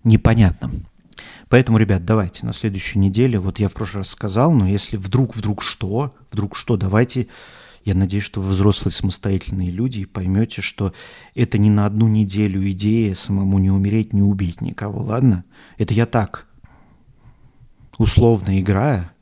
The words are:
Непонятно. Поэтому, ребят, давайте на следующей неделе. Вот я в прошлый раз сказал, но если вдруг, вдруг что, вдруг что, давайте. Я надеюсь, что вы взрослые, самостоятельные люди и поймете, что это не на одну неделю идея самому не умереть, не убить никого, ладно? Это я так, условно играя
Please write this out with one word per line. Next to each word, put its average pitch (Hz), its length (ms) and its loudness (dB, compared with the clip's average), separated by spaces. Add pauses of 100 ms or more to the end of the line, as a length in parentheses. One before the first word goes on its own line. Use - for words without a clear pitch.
Непонятно. 110 680 2 (760)
Поэтому, 120 280 4
ребят, 95 280 2
давайте 104 400 -2
на 110 80 -4
следующей 98 460 -4
неделе. 104 400 2
Вот 92 200 -6
я 101 80 0
в - 60 -4
прошлый 101 260 -8
раз 95 100 -8
сказал, 110 420 0
но 107 160 4
если 101 280 -2
вдруг, 104 400 -2
вдруг 101 260 -4
что, 117 540 -4 (160)
вдруг 101 240 -12
что, - 220 -2
давайте. 107 500 0 (560)
Я 98 120 0
надеюсь, 98 280 0
что - 180 -8
вы 95 100 -2
взрослые, 98 400 2
самостоятельные 95 800 -4
люди 110 300 -4
и 95 40 -6
поймете, 98 560 -2
что - 320 -4 (400)
это 117 240 -2
не 104 140 4
на 104 160 4
одну 107 200 2
неделю 101 640 0
идея 104 440 0
самому 98 420 0
не 95 140 4
умереть, 101 420 0
не 101 80 2
убить 98 400 0
никого, 101 400 -6
ладно? 110 440 2 (340)
Это 104 160 0
я 117 100 2
так, - 420 -4 (1500)
условно 107 640 2
играя 98 520 0 (100)